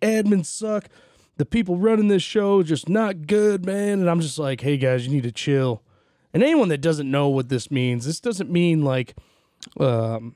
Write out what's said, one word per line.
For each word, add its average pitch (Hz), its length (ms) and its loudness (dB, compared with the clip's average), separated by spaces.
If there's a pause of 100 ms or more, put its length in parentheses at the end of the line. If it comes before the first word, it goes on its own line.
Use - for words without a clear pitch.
admins 208 440 2
suck. 214 420 -6 (480)
The 147 80 -2
people 180 320 -2
running 214 320 2
this 196 140 2
show 202 380 2
are 175 40 2
just 156 240 -2
not 190 380 -2
good, 208 400 2
man." 202 340 0
And 175 100 2
I'm 170 100 2
just 156 180 -4
like, 135 220 -4
"Hey, 143 160 0
guys, 127 300 0
you 135 60 -4
need 139 120 2
to 117 80 -4
chill." 131 500 -2 (500)
And 196 100 2
anyone 285 260 4
that 147 120 -2
doesn't 147 300 0
know 143 180 2
what 135 200 0
this 127 220 -4
means, 127 360 -2
this 160 120 -4
doesn't 190 320 -6
mean, 170 340 2
like, 131 300 -2 (640)
um, 113 580 -2